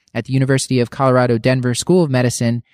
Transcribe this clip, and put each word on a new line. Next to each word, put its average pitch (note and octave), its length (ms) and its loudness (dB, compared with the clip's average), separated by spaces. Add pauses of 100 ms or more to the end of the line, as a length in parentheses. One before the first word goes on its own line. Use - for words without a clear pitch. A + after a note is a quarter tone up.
(120)
at A2+ 120 -8
the B2+ 80 -8
University C3 480 0
of A#2+ 100 -2
Colorado B2+ 480 2
Denver B2+ 340 0
School F3+ 300 0
of D#3 80 0
Medicine A#2+ 640 0